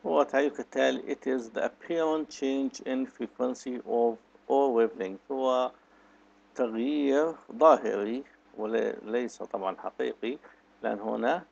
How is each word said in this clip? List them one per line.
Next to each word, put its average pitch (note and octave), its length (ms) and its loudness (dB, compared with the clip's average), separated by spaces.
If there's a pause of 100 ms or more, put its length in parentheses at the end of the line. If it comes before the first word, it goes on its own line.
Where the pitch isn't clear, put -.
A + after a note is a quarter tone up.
هو D#3 160 4
تعريف C#3 340 2
كالتالي: C3+ 580 -2
"It - 140 -6
is C3 140 0
the A2+ 200 -6
apparent D#3 680 -2 (100)
change C3+ 460 -2
in C3 200 -2
frequency B2+ 800 -6
of A#2 280 2 (340)
or C#3 280 4
wavelength." G2+ 560 0
هو B2+ 400 0 (840)
تغيير C#3 800 0 (180)
ظاهري A#2 720 4 (340)
وليس A2 840 -2
طبعا F#2+ 360 -4
حقيقي، A#2+ 600 -6 (440)
لأن A2 180 -2
هنا A#2 520 -2